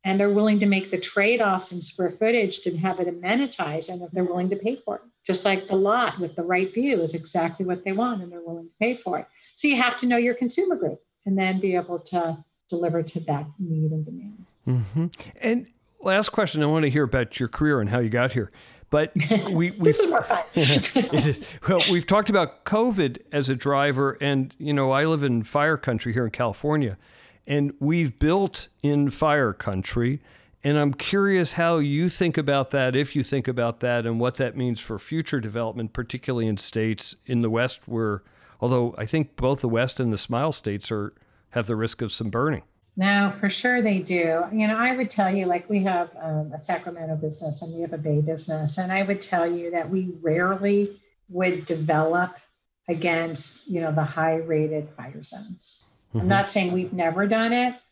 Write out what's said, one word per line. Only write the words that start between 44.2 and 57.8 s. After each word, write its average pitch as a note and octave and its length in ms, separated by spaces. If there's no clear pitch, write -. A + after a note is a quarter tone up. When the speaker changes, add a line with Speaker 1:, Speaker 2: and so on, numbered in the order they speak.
Speaker 1:
You G#3+ 160
know, A3 80
I B3 200
would B3+ 140
tell F#3+ 240
you, F#3+ 120
like, F3 240
we G3+ 140
have, F3 260
um, D3+ 320
a D3+ 100
Sacramento E3 540
business D#3 460
and E3 120
we E3 80
have D#3+ 100
a D#3+ 60
Bay D3+ 220
business. D#3 580
And F#3 140
I G3 120
would G3 180
tell E3+ 280
you E3+ 200
that E3 180
we F#3 220
rarely G3 800
would F3+ 360
develop D#3+ 720
against, E3 800
you F3 120
know, D#3+ 120
the D#3 120
high D#3+ 320
rated D#3 600
fire C#3+ 260
zones. - 600
I'm A2+ 80
Speaker 2:
Mm-hmm. F#3 80
Speaker 1:
not G3 220
saying F#3 220
we've F#3 200
never F3 340
done A3+ 260
it. B3 220